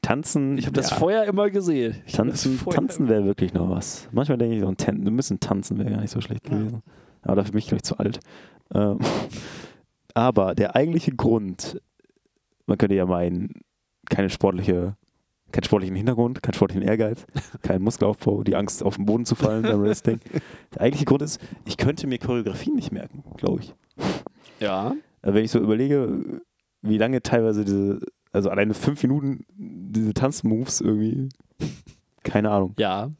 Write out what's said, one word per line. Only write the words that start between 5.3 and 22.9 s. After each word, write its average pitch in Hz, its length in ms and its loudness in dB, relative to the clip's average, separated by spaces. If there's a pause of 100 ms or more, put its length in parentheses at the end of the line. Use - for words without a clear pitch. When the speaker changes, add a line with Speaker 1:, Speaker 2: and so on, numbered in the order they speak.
Speaker 1:
tanzen, - 380 -2
wäre 107 120 -2
gar 104 100 -2
nicht 107 100 -4
so 110 100 -4
schlecht 110 280 -8
Speaker 2:
Ja. - 100 -2
Speaker 1:
gewesen. 110 240 -4 (400)
Aber - 140 2
dafür 101 160 0
bin 107 80 2
ich, - 80 -8
glaub 98 100 0
ich, - 60 -8
zu - 140 -4
alt. 107 220 -2 (540)
Ähm, 101 240 2 (560)
<laughs> - 600 -20
aber 110 400 4
der 101 220 2
eigentliche 165 380 2
Grund, 110 680 0 (840)
man 98 100 4
könnte 98 180 4
ja 92 120 4
meinen, 87 560 0 (480)
keine 98 180 2
sportliche, 92 680 2 (560)
keinen - 120 0
sportlichen 95 320 2
Hintergrund, 120 460 0
keinen - 120 -2
sportlichen 95 320 0
Ehrgeiz, 110 380 0 (200)
Speaker 2:
<laughs> - 180 -18
Speaker 1:
keinen 92 200 0
Muskelaufbau, 104 600 0
die 104 140 0
Angst, - 260 -2
auf - 140 -2
den 98 100 -2
Boden 113 180 2
zu 117 120 2
fallen 110 260 2
beim 110 180 2
Wrestling. 107 400 0 (260)
Speaker 2:
<laughs> - 280 -20
Speaker 1:
Der - 80 -4
eigentliche 139 240 2
Grund 139 160 4
ist, 156 180 -6 (240)
ich - 140 -8
könnte 143 280 0
mir 127 120 -4
Choreografien 120 580 -4
nicht - 160 -4